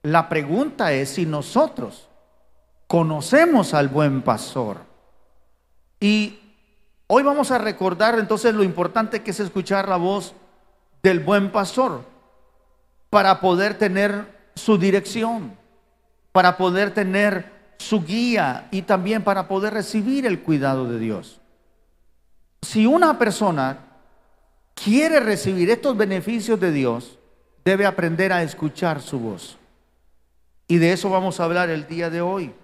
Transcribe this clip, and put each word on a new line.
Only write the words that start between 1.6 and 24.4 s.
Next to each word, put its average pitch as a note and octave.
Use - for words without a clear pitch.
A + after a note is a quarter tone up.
conocemos F3
al C#3+
buen C3+
pastor. A2
Y G#3
hoy B3+
vamos C#4+
a B3
recordar G#3
entonces A3
lo G#3
importante F#3+
que A3
es F3+
escuchar G3
la F#3
voz F3+
del F#3
buen G3
pastor G3+
para F#3+
poder F#3
tener G3+
su G#3
dirección, G3
para F3+
poder F#3
tener G3
su G#3
guía G3+
y F#3+
también G3+
para G3
poder G3
recibir A#3
el F#3
cuidado C3+
de A#2+
Dios. G#2+
Si A3
una D#4
persona E3